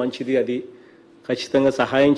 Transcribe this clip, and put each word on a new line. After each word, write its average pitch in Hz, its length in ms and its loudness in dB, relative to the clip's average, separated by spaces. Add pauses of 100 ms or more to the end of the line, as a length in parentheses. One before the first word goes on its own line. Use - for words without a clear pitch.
మంచిది, 127 420 -4
అది 123 160 -4 (680)
ఖచ్చితంగా 135 420 2 (100)
సహాయం 135 380 4